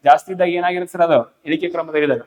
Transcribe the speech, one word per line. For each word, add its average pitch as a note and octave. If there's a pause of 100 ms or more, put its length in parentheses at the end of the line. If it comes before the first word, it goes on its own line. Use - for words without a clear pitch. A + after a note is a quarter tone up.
ಜಾಸ್ತಿ D3+
ಇದ್ದಾಗ F3+
ಏನಾಗಿರುತ್ತೆ F3
ಸರ್? F3+
ಅದು D3+
ಇಳಿಕೆ D#3+
ಕ್ರಮದಲ್ಲಿ D#3+
ಇದ್ದಾಗ B2